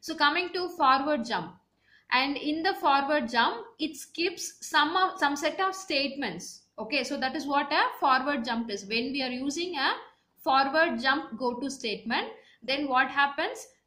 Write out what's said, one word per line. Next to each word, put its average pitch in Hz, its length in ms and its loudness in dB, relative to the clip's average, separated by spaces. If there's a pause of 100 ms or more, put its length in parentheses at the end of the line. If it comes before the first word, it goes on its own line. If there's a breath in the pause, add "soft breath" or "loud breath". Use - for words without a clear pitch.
so 320 140 -8
coming 320 380 2
to 359 180 -4
forward 285 540 2
jump, 185 300 -4 (580 soft breath)
and 277 240 2
in 311 260 -2
the 381 120 2
forward 277 540 2
jump, 285 380 0 (120)
it - 180 -4
skips - 640 -6
some 311 360 2
of, 370 220 2
some 285 160 2
set 302 260 -2
of 381 140 0
statements. 269 880 -4 (160)
Okay, 247 240 -2
so 277 140 -4
that 262 180 -2
is 285 120 -6
what 285 260 0
a 349 100 4 (160)
forward 262 460 2
jump 233 260 -2
is. 196 160 -8
When 240 260 -2
we 277 100 -2
are 254 80 -2
using 285 460 -4
a 294 180 2 (420 loud breath)
forward 277 640 4
jump 269 380 0
go 240 200 -2
to 269 120 -4
statement, 240 580 -4 (340 loud breath)
then 277 260 -2
what 262 200 4
happens? 277 580 0 (200 soft breath)